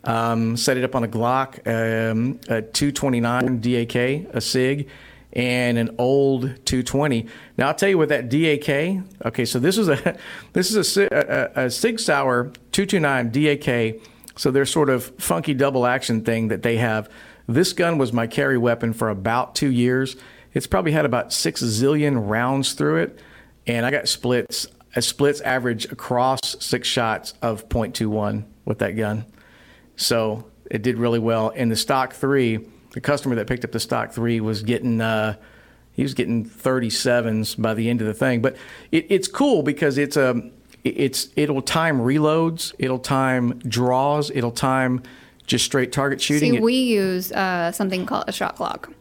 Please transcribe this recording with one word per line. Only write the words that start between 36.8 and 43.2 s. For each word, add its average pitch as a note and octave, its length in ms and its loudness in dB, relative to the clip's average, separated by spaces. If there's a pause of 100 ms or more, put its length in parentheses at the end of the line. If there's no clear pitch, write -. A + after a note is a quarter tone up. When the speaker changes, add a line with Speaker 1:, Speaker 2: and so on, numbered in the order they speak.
Speaker 1:
by A2 200 0
the A2+ 160 0
end A#2+ 100 0
of A2 60 0
the G#2+ 80 -2
thing. B2+ 260 0
But B2+ 160 0 (340)
it, E3 200 2
it's F#3+ 180 2
cool C4 340 2
because C#3+ 360 0
it's C#3+ 180 0
a, B2+ 340 2 (340)
it's, - 520 -2
it'll C#3+ 260 0
time D#3+ 380 0
reloads, D#3 760 2
it'll C3 200 -2
time B2+ 600 0